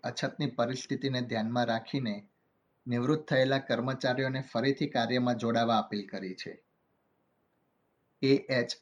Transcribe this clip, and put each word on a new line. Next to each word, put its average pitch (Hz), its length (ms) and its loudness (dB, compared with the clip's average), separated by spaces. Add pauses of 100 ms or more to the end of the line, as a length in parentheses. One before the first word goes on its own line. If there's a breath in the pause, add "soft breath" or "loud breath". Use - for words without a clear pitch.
અછતની 135 420 -4
પરિસ્થિતિને 127 760 -2
ધ્યાનમાં 117 440 0
રાખીને 113 600 -2 (600)
નિવૃત્ત 127 400 0
થયેલા 135 300 4
કર્મચારીઓને 131 840 -2
ફરીથી 135 460 0
કાર્યમાં 123 480 2
જોડાવા 117 420 2
અપીલ 104 300 -2
કરી 95 280 -8
છે. - 280 -14 (1600)
એ 139 140 8
એચ 127 360 0 (100)